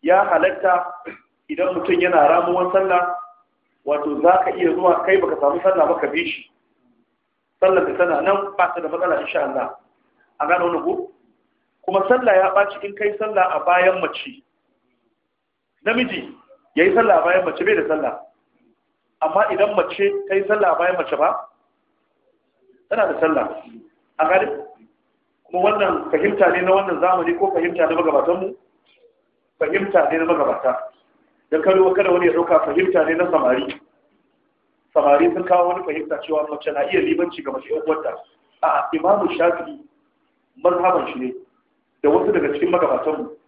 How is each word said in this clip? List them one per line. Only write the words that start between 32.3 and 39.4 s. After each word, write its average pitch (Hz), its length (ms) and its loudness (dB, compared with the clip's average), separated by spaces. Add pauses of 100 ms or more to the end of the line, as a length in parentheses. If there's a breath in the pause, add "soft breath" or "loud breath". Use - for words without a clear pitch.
ɗauka 165 320 2
fahimta 175 400 2
ne 165 100 -2
na 175 160 0
samari. 131 500 0 (1120)
Samari 156 400 4
sun 175 120 -6
kawo 180 240 2
wani 180 160 -4
fahimta 151 360 -6
cewa 151 280 -4
mace 147 220 -8
na 139 200 -2
iya 175 100 0
limanci 160 420 -2
ga 135 80 -8
mace 131 180 -10
ƴan 151 180 -4
uwarta. 147 260 -4 (480)
A'a, 151 320 -2
Imamu 175 440 0
Shafi'i 170 420 -2 (840)